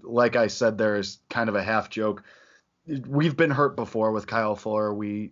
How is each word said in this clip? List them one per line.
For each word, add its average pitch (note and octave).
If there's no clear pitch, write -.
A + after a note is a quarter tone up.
like A#2
I A#2
said, A2
there G#2+
is G2
kind A#2
of G#2
a G2
half G#2+
joke. G#2+
We've C#3+
been E3
hurt C#3
before A2
with G#2+
Kyle A2
Fuller. G#2+
We, G#2